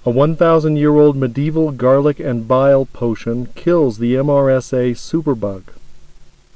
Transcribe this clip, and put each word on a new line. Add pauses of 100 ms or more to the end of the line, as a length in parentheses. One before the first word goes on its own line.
A
one
thousand-year-old
medieval
garlic
and
bile
potion
kills
the
M
R
S
A
superbug. (920)